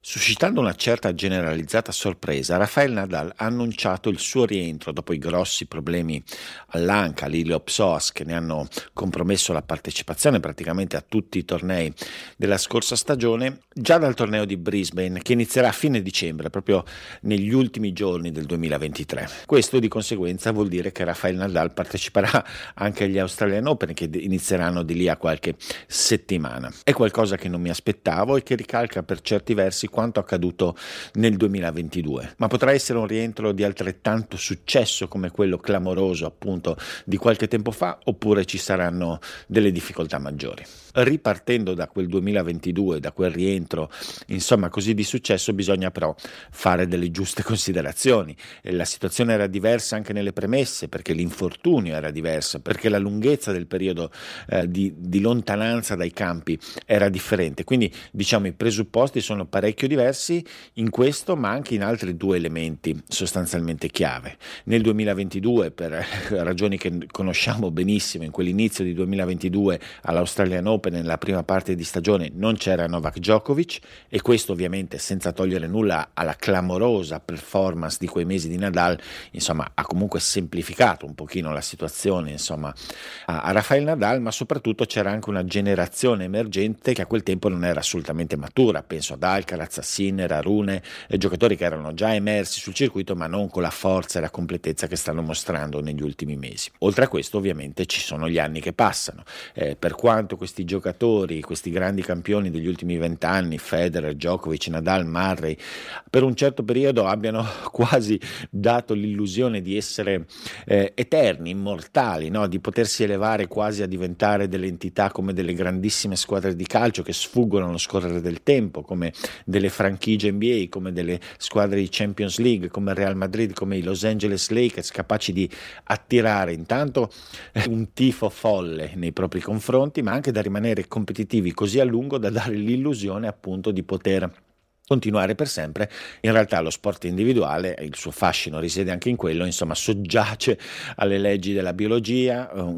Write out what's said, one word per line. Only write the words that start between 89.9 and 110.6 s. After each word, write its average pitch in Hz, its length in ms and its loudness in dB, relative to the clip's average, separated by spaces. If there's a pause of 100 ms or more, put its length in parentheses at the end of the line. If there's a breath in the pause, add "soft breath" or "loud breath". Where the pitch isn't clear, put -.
a 76 80 0
Rune, 98 420 0 (260 loud breath)
eh, 101 100 0
giocatori 92 380 2
che 87 80 -2
erano 78 280 -2
già 107 220 0
emersi 104 440 0
sul - 140 -10
circuito, 98 420 0
ma 82 120 -4
non 95 240 -2
con 95 100 -2
la 82 100 0
forza 92 480 0
e 82 40 0
la 78 80 -4
completezza 87 560 -4
che 92 100 -6
stanno 82 240 -4
mostrando 76 600 -4
negli 76 200 -4
ultimi 73 340 -6
mesi. - 420 -10
Oltre 101 260 4
a 131 40 2
questo, 73 280 -4
ovviamente, 85 480 -2
ci - 160 -2
sono 78 300 -4
gli 82 80 2
anni 78 220 -2
che 85 120 -6
passano. - 520 0 (280 loud breath)
Eh, 71 240 -4
per 85 180 -2
quanto 110 420 4
questi 92 340 -8
giocatori, 95 720 0
questi 82 300 -8
grandi 92 320 0
campioni 92 460 0
degli 80 200 -4
ultimi 87 280 -2
vent'anni, 85 640 -2
Federer, 80 560 -2
Djokovic, 80 540 -2
Nadal, 82 360 0
Murray, 82 520 -2 (520 loud breath)
per 131 140 6
un 131 140 2
certo 139 260 2
periodo 120 440 2
abbiano 110 380 0 (140)
<laughs> - 140 -10
quasi 117 480 4 (280 loud breath)
dato 113 460 2
l'illusione 104 640 0
di 95 160 -4
essere, 98 500 -2 (400 loud breath)